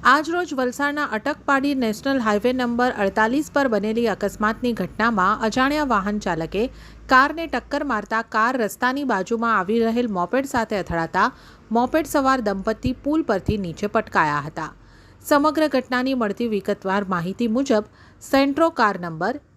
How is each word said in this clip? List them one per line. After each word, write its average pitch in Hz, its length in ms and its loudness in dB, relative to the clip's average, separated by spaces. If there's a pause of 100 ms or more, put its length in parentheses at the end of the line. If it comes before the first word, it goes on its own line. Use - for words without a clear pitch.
આજ 285 280 4
રોજ 349 260 -2
વલસાડના 285 480 -2 (120)
અટકપાડી 277 680 0
નેશનલ 254 420 0
હાઈવે 208 240 2
નંબર 247 480 0
અડતાલીસ 220 560 2
પર 277 140 2
બનેલી 220 400 0
અકસ્માતની 214 680 -2
ઘટનામાં 214 760 0
અજાણ્યા 277 460 0
વાહન 208 260 0
ચાલકે 180 460 -2 (480)
કારને 294 320 4
ટક્કર 285 480 -4
મારતા 220 340 -2
કાર 226 300 2
રસ્તાની 254 560 -2
બાજુમાં 220 420 0
આવી 202 300 0
રહેલ 226 340 0
મોપેડ 247 320 -2
સાથે 220 300 -2
અથડાતા 170 440 0 (440)
મોપેડ 247 440 0
સવાર 269 280 2
દંપતી 220 600 -2
પુલ 311 300 0
પરથી 202 340 0
નીચે 170 220 -6
પટકાયા 156 640 0
હતા. 160 180 -8 (540)
સમગ્ર 302 500 4
ઘટનાની 254 480 0
મળતી 220 320 -2
વિગતવાર 196 480 -2 (100)
માહિતી 190 460 -2
મુજબ 233 340 0 (300)
સેન્ટ્રો 285 580 2
કાર 208 180 2
નંબર 175 460 -6 (120)